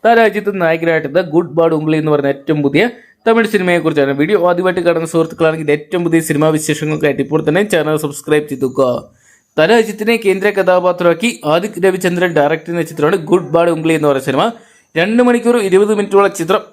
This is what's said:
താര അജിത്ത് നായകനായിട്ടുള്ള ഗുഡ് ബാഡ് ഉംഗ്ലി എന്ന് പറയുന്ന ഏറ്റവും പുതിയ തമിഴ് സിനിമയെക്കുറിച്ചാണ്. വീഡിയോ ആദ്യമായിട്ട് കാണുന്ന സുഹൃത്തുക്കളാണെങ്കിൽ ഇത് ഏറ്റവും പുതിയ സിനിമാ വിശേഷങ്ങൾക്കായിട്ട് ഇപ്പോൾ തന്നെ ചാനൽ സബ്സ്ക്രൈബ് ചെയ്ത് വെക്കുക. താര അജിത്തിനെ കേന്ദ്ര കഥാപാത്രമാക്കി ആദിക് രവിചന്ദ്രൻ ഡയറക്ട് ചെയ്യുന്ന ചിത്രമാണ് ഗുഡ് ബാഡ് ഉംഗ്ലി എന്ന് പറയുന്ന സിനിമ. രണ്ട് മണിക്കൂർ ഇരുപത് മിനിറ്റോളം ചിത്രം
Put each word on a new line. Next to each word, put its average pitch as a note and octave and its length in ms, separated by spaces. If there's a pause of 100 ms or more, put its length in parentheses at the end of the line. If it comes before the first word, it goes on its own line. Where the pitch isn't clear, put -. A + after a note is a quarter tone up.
താര A3+ 200
അജിത്ത് G3+ 340
നായകനായിട്ടുള്ള E3 720
ഗുഡ് D#3+ 280
ബാഡ് E3 200
ഉംഗ്ലി D#3 240
എന്ന് D#3 140
പറയുന്ന C#3 200
ഏറ്റവും D3+ 300
പുതിയ C#3 200 (420)
തമിഴ് A3+ 260
സിനിമയെക്കുറിച്ചാണ്. D#3+ 640
വീഡിയോ E3+ 300
ആദ്യമായിട്ട് F3+ 360
കാണുന്ന E3 280
സുഹൃത്തുക്കളാണെങ്കിൽ D#3+ 560
ഇത് D3 80
ഏറ്റവും F3 300
പുതിയ E3 160
സിനിമാ D#3 300
വിശേഷങ്ങൾക്കായിട്ട് D3+ 720
ഇപ്പോൾ D3+ 200
തന്നെ D#3+ 220
ചാനൽ D#3 340
സബ്സ്ക്രൈബ് D3+ 500
ചെയ്ത് C3 180
വെക്കുക. B2+ 220 (680)
താര D#3 180
അജിത്തിനെ A3 420
കേന്ദ്ര G3+ 340
കഥാപാത്രമാക്കി F3+ 800 (160)
ആദിക് F3 360
രവിചന്ദ്രൻ F3+ 500
ഡയറക്ട് D#3 340
ചെയ്യുന്ന E3+ 220
ചിത്രമാണ് D#3 380
ഗുഡ് D#3+ 260
ബാഡ് E3+ 240
ഉംഗ്ലി D#3+ 200
എന്ന് D3+ 140
പറയുന്ന C3+ 180
സിനിമ. C#3 160 (500)
രണ്ട് G#3 280
മണിക്കൂർ A#3+ 380
ഇരുപത് G3 340
മിനിറ്റോളം G3+ 400
ചിത്രം F#3 280 (100)